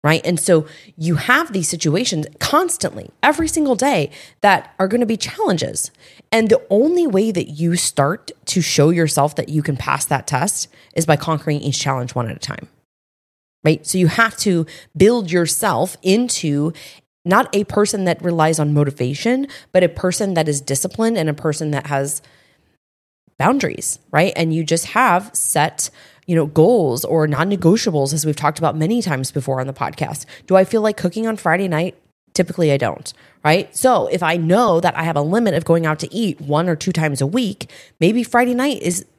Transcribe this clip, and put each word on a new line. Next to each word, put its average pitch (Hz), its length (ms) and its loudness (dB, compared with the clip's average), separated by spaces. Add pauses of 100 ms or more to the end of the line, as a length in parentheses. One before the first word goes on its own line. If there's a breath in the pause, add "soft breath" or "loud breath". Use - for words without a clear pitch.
right? 156 220 2
And 170 140 0
so 160 260 2 (320 loud breath)
you 165 180 -2
have 269 360 0
these 185 160 -4
situations 165 600 -2 (120)
constantly, - 720 -2 (120)
every 311 280 2
single 285 260 0
day, 196 340 0 (320 loud breath)
that 196 380 2
are 190 80 2
gonna 240 180 0
be 220 120 -2
challenges. - 760 -4 (400 soft breath)
And 220 180 2
the 226 200 4
only 311 380 2
way 214 240 2
that 180 180 -4
you 165 280 -2
start - 540 -2 (160)
to 180 140 0
show 147 280 2
yourself 151 460 0
that - 140 -6
you 151 120 0
can 143 160 -4
pass 135 280 -2
that 139 220 -2
test - 400 -4 (260 soft breath)
is 165 120 0
by 160 100 4
conquering 151 460 -4
each 135 180 -4
challenge 127 360 -4
one 117 140 -2
at - 60 -10
a - 40 -18
time, - 280 -12 (960)
right? 156 240 0
So 190 100 -2
you 180 100 4
have 226 320 2
to 170 260 0 (300 loud breath)
build 196 360 4
yourself 175 720 0
into 170 720 0 (500 loud breath)
not 202 320 2
a 208 80 2
person 208 400 -2
that 175 180 0
relies 160 380 0
on 147 140 0
motivation, 147 720 0 (240 loud breath)
but 185 120 4
a 175 60 2
person 185 440 -2
that 160 160 0
is 139 100 -2
disciplined 214 580 -2
and 156 120 0
a 147 40 -2
person 151 380 -4
that 143 160 -4
has 139 340 -4 (1160 soft breath)
boundaries, - 600 -2 (120)
right? 165 240 2
And 165 180 0
you 160 100 0
just 165 240 -2
have 208 460 2
set, - 560 -2 (360 soft breath)
you 175 100 0
know, 160 100 2
goals 156 600 4
or 156 220 2
non-negotiables, 165 840 2
as 156 120 -4
we've 151 100 0
talked 156 240 -2
about 156 160 0
many 190 260 0
times 135 300 -4
before 131 300 -4
on 127 60 -4
the 139 60 -8
podcast. - 520 -6 (200 loud breath)
Do 185 100 2
I 190 100 6
feel 220 160 -2
like 214 160 -2
cooking 220 300 -4
on 220 100 -4
Friday 180 300 0
night? 170 280 -2 (380)
Typically, 170 380 0
I 139 60 2
don't, 113 360 -4 (300 soft breath)
right? 165 320 2
So 233 320 2
if 170 140 -2
I 170 160 0
know 175 420 4
that 175 180 0
I 165 60 -4
have 165 120 -2
a 143 60 0
limit 190 320 0
of 160 120 -2
going 165 200 2
out 156 140 -2
to - 140 -10
eat 208 260 -4
one 151 300 -2
or 160 60 0
two 180 160 -4
times 151 280 -2
a 135 80 0
week, 214 440 -4 (280 loud breath)
maybe 220 240 2
Friday 247 300 0
night 269 280 -2
is 175 240 -4 (140)